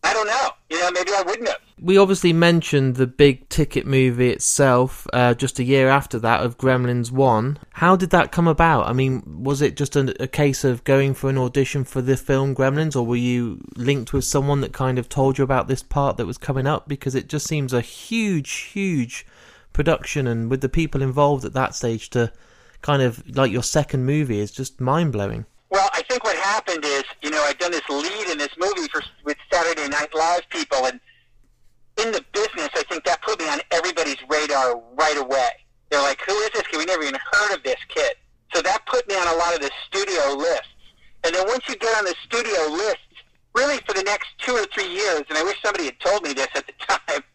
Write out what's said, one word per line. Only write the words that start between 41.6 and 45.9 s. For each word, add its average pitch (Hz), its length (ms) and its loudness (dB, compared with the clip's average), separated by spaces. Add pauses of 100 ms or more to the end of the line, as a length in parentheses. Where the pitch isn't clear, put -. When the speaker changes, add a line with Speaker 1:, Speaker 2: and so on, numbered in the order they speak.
Speaker 1:
you 262 80 -6
get 220 220 0
on 208 80 0
the 175 180 -2
studio 208 480 -2
lists, 196 300 -4 (540)
really 269 300 0
for 220 80 -4
the 190 100 -2
next 202 240 -2 (100)
two - 160 -4
or 214 200 0
three 196 140 -4
years, 180 400 -2
and 156 100 -4
I 156 60 0
wish 196 180 -4
somebody 311 240 -2
had 254 140 -10